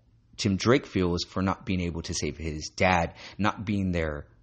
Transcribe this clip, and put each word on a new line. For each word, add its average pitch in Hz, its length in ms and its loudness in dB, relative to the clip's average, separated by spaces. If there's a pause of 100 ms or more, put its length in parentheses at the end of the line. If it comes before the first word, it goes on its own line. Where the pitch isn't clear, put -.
(360)
Tim 98 220 2
Drake 123 300 4
feels 87 380 0
for - 180 -4
not 95 200 -2
being 92 180 -2
able 85 200 -4
to 82 140 -8
save 76 200 -4
his 78 340 -8
dad, 90 440 2 (240)
not 101 280 -2
being 98 260 0
there 80 340 -2 (180)